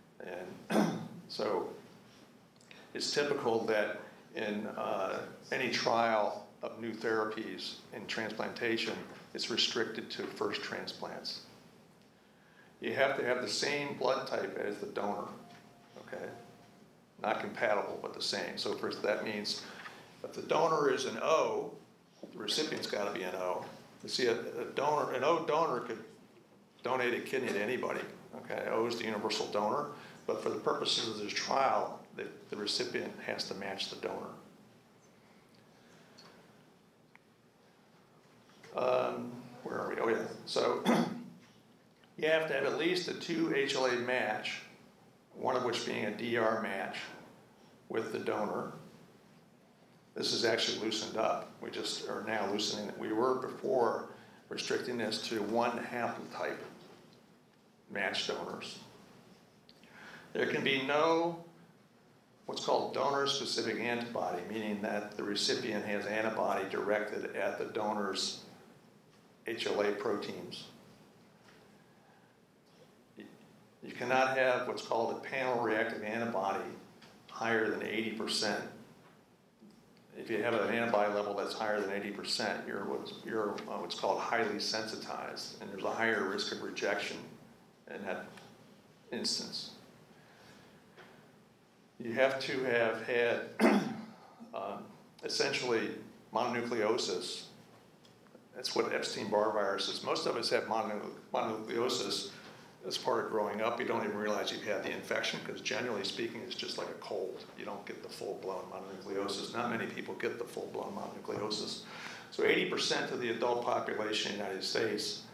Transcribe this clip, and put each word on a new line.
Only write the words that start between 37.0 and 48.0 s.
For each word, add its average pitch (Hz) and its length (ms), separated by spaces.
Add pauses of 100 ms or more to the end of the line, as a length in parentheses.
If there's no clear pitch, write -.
Um, 123 560 (320)
where 113 160
are 101 100
we? - 120
Oh, 117 80
yeah. - 160 (200)
So 120 400
<clears throat> - 1300
you 156 100
have 160 200
to 147 60
have 139 120
at 120 120
least 175 300
a 127 60
two 160 420
H 135 200
L 131 100
A 123 100
match, 120 640 (720)
one 123 200
of 123 80
which - 220
being 117 200
a 104 100
D 117 220
R 110 240
match 98 360 (920)
with 113 220